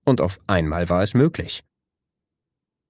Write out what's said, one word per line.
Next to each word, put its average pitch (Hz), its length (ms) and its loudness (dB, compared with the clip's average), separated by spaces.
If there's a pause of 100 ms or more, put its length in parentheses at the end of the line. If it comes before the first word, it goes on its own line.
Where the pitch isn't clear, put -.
Und 135 160 2
auf 95 260 -2
einmal 85 420 0
war 90 140 2
es 104 120 -4
möglich. - 500 0 (1300)